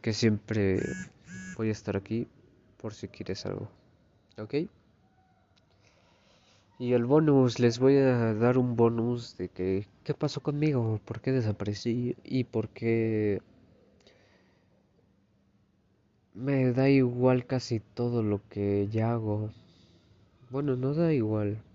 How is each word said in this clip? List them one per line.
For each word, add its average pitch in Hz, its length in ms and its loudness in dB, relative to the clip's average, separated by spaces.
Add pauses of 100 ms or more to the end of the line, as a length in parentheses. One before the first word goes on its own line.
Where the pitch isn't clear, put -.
que 113 100 -2
siempre 104 680 0 (720)
voy 110 140 -4
a - 20 -2
estar 104 240 -6
aquí 110 320 -4 (500)
por 107 160 -12
si - 140 -14
quieres - 380 -10
algo. 101 240 -8 (680)
¿Ok? 107 180 -10 (2250)
Y 123 140 0
el 120 120 2
bonus, 135 540 4
les 120 180 2
voy 135 200 6
a 123 360 4
dar 120 240 2
un 123 180 0
bonus 117 600 0
de 92 120 -8
que, 95 380 -4 (160)
¿qué 147 120 -6
pasó - 260 -6
conmigo? 139 640 -2
¿Por - 160 -10
qué 131 100 -2
desaparecí? 113 920 -2
¿Y 127 220 -2
por 110 240 -4
qué 113 760 0 (3000)
me 127 380 0
da 131 180 4
igual 127 560 4
casi 123 360 -4
todo 120 420 -2
lo 104 260 0
que 101 400 0
ya 110 220 0
hago? 107 400 -4 (960)
Bueno, 135 260 -2
no 131 200 -2
da 165 180 2
igual. 107 480 0 (120)